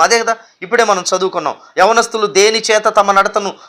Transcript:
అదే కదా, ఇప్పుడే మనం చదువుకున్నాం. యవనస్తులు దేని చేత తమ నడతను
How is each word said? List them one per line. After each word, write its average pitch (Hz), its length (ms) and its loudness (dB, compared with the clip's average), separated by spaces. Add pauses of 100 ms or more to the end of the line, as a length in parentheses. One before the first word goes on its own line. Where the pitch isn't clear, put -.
అదే 214 140 2
కదా, 226 140 -2 (280)
ఇప్పుడే 226 220 -2
మనం 196 260 0
చదువుకున్నాం. 175 460 -4 (220)
యవనస్తులు 220 500 0 (120)
దేని 220 200 2 (120)
చేత 214 160 2 (100)
తమ 202 140 2
నడతను 196 400 0 (180)